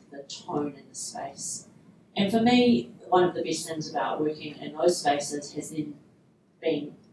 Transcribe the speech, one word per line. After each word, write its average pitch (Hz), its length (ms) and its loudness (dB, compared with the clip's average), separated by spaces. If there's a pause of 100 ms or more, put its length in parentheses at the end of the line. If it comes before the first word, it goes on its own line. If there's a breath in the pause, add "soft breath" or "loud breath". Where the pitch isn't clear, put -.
(100)
the 139 140 -14
tone 147 520 -6
in - 120 -20
the - 60 -20
space. - 720 -10 (500)
And 196 140 2
for 226 100 4
me, 247 500 6 (180)
one 180 160 6
of - 100 2
the - 80 -2
best - 240 -4
things 160 240 -8
about 151 300 -2
working 151 360 -4
in 147 200 -12
those 175 240 2
spaces 147 540 -2
has 151 160 -8
then 151 240 -6 (680)
been 147 340 -2 (180)